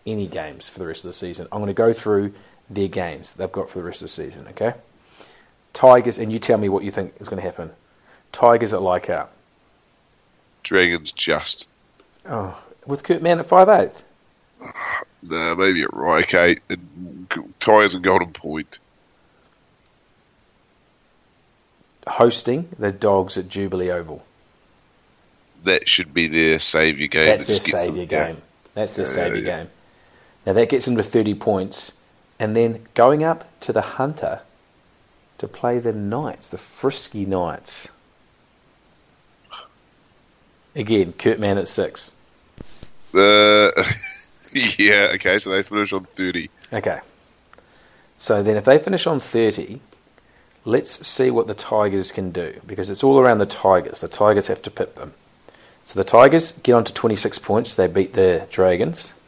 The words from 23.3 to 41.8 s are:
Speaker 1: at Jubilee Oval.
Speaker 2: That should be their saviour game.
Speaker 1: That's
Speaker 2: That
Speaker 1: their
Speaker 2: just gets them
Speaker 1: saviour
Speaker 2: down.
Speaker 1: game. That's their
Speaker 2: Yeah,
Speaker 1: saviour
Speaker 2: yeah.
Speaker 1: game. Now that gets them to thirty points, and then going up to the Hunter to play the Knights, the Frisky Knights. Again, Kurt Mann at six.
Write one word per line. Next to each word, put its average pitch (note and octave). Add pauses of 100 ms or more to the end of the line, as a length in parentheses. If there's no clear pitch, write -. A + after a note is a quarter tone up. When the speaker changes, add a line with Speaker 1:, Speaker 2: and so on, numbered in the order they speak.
Speaker 1:
at F#2
Jubilee F#2
Oval. E2 (1400)
Speaker 2:
That F#2
should D#2
be E2+
their D#2+
saviour D#2
game. D#2
Speaker 1:
That's -
Speaker 2:
That -
Speaker 1:
their G#2
Speaker 2:
just -
gets F2
them E2+
Speaker 1:
saviour F2
Speaker 2:
down. D#2
Speaker 1:
game. D#2+ (320)
That's G#2
their G2
Speaker 2:
Yeah, -
Speaker 1:
saviour -
Speaker 2:
yeah. E2+
Speaker 1:
game. E2 (760)
Now G2
that A2+
gets B2+
them B2
to G#2
thirty G#2+
points, G2 (460)
and G#2+
then A2+ (100)
going D3
up D#3+ (160)
to -
the A2
Hunter - (960)
to -
play A#2+
the A#2
Knights, G#2+
the F2+
Frisky -
Knights. F2+ (3000)
Again, G#2+
Kurt A2
Mann G2+
at F#2
six. - (1000)